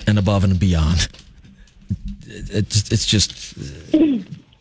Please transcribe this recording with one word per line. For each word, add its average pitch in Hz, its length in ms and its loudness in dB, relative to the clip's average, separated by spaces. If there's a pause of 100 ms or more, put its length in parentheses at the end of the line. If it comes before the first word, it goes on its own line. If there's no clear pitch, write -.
and 104 120 4
above 98 260 2
and 95 140 2
beyond. 85 500 2 (1160)
It's, - 640 -4
it's - 160 0
just - 480 0 (1080)